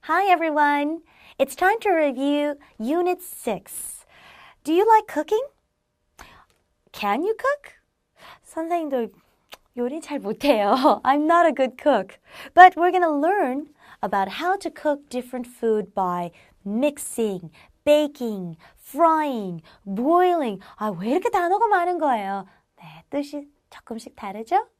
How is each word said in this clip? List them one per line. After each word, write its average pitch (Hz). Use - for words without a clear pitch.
Hi, 359
everyone. 302
It's 269
time 392
to 415
review 294
Unit 349
six. -
Do 302
you 359
like 440
cooking? 403
Can 208
you 440
cook? 571
선생님도 320
요리 247
잘 294
못해요. 214
<laughs> 254
I'm 294
not 339
a 311
good 254
cook. 208
But 359
we're 349
gonna 359
learn 294
about 196
how 359
to 381
cook 285
different 247
food 220
by 175
mixing, 208
baking, 240
frying, 269
boiling. 277
아, 214
왜 190
이렇게 370
단어가 392
많은 359
거예요? 196
네, 160
뜻이 285
조금씩 -
다르죠? 226